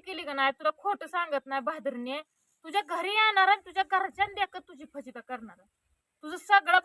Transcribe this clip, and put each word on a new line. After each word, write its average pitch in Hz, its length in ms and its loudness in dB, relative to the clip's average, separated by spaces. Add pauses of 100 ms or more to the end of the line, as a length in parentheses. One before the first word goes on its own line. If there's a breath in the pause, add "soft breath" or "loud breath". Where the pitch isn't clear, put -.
केली 359 180 -8
का 294 100 -6
नाही, 269 180 2
तुला 311 260 -2
खोटं 392 300 -4
सांगत 330 380 -4
नाही, 269 160 -4
बहादुरीने 262 600 -6 (440)
तुझ्या 392 160 -2
घरी 349 280 -4
येणार 415 380 4
आणि 392 180 4
तुझ्या 381 180 -2
घरच्यां 381 440 0
देखत 392 400 -6
तुझी 302 260 -20
फजिती 247 340 -12
करणार. 226 300 -12 (680)
तुझं 320 140 -10
सगळं 370 480 6